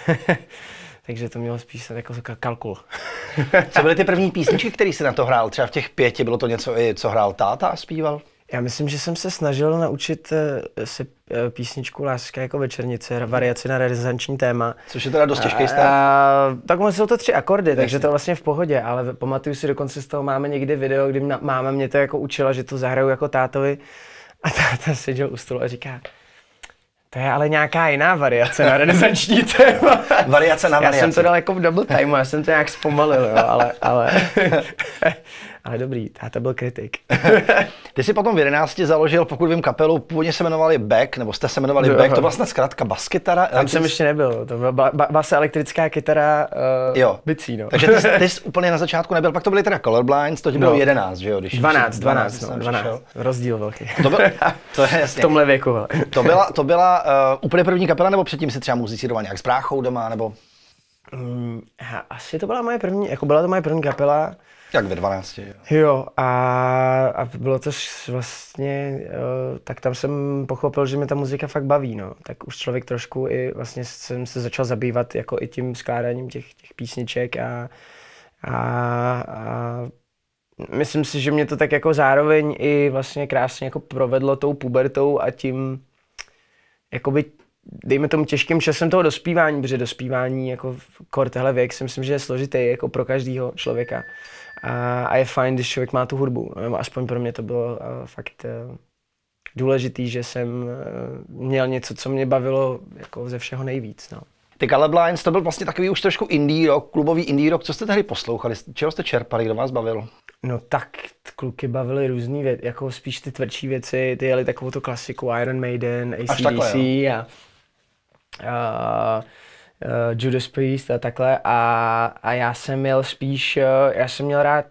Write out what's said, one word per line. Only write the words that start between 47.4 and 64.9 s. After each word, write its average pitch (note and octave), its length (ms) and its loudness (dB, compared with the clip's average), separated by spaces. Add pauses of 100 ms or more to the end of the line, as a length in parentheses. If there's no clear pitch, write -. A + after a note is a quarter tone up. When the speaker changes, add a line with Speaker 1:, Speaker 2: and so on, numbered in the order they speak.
Speaker 1:
no. G#2+ 120 -8
Speaker 2:
Takže B2+ 180 4
ty G#3+ 140 6
jsi, F#3+ 80 4 (100)
ty F3+ 100 4
jsi - 120 -6
úplně F3+ 300 -2
na E3 80 2
začátku E3+ 360 -2
nebyl, E3 180 2
pak E3 100 -2
to G#3 80 0
byly G3 120 4
teda F#3 160 0
Colorblindz, C#3 640 2
to D3+ 100 0
ti C#3 60 0
bylo D#3+ 140 6
Speaker 1:
No. D3 60 6
Speaker 2:
jedenáct, A#2 400 2
že F#2 120 -4
jo, G2 100 0
když F#2+ 180 -4
Speaker 1:
Dvanáct, B2+ 360 4
Speaker 2:
jsi A2+ 60 -8
Speaker 1:
dvanáct, A#2+ 380 0
Speaker 2:
jsem - 120 -10
Speaker 1:
no, B2+ 80 -8
Speaker 2:
přišel. A#2 140 -2 (100)
Speaker 1:
dvanáct. A2+ 200 -6 (120)
Rozdíl A#2+ 440 -2
velký. G#2+ 320 -8 (120)
Speaker 2:
To C#3 80 4
byl, F3+ 80 4 (300)
Speaker 1:
<laughs> - 260 -6
Speaker 2:
to D3 80 4
je C3+ 60 6 (120)
jasně. C3+ 200 -2
Speaker 1:
V - 20 4
tomhle D3+ 220 6
věku, C3+ 260 4
ale. A2+ 180 -2 (220)
Speaker 2:
To B2+ 120 2
byla, F3 300 4
to D3+ 120 0
byla, F3 420 4
eh, C3+ 340 4
úplně F3 240 2
první F#3 220 2
kapela, F3 240 2
nebo F#3+ 140 2
předtím D3+ 260 -4
si B2+ 100 -6
třeba C3 140 -2
muzicíroval A2+ 480 -4
nějak G2 160 -8
s - 40 -12
bráchou C3 380 -2
doma, B2 280 -4
nebo? A2 240 -4 (840)
Speaker 1:
Mm, A#2+ 460 -8 (220)
ha-, A#2+ 280 -10
asi - 280 -10
to G#3 80 -6
byla A#3 160 -4
moje A#3 160 -4
první, G3 320 -4
jako C#3 160 -4
byla D3 160 6
to F3+ 60 0
moje F#3 140 0
první D#3+ 200 0
kapela. D3 520 0 (400)
Speaker 2:
Jak A2 100 4
ve F#2+ 100 -4